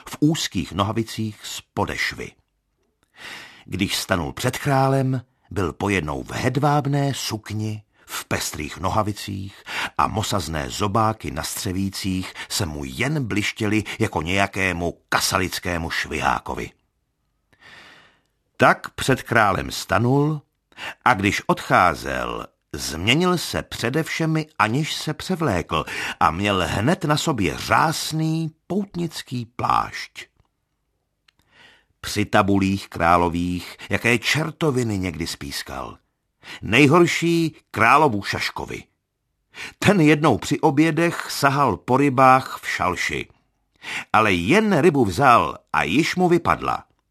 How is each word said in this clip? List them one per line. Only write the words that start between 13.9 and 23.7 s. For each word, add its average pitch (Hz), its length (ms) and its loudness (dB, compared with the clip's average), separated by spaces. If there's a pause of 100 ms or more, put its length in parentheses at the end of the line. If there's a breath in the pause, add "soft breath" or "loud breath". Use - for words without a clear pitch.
jako 101 220 0
nějakému 90 760 0 (120)
kasalickému 87 800 -2
švihákovi. 65 800 -4 (1900 loud breath)
Tak - 320 2
před - 340 0
králem 95 480 2
stanul 139 720 0 (640 loud breath)
a 123 80 6
když 98 340 2
odcházel, 67 1000 0 (260)
změnil 113 640 0
se - 240 -4
přede 131 420 -4